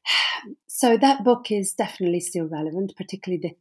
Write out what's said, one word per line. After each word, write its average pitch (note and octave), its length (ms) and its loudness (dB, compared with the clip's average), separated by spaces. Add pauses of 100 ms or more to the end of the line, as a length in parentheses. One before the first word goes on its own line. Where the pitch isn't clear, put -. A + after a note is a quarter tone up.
<sighs> - 480 -2 (260)
So A#3 160 6
that C4+ 280 4
book A#3+ 260 4
is G3+ 220 0
definitely F3+ 480 -2
still E3+ 260 -4
relevant, D#3 500 -4
particularly F#3+ 460 -6
the E3+ 180 -6